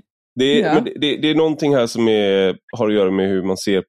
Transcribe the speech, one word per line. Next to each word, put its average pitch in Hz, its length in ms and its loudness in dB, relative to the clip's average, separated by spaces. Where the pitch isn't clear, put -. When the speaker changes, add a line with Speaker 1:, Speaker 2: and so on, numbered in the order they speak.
Speaker 1:
det, 139 240 2
Speaker 2:
Ja. 156 160 2
Speaker 1:
men - 100 2
det, - 60 -6
det, 143 160 -2
det 151 140 -2
är 151 40 0
någonting 151 400 0
här 120 120 2
som 113 220 -2
är, 98 480 2
har 107 120 0
att 107 60 0
göra 98 160 2
med 95 180 0
hur 95 140 0
man 95 140 -2
ser 95 320 -2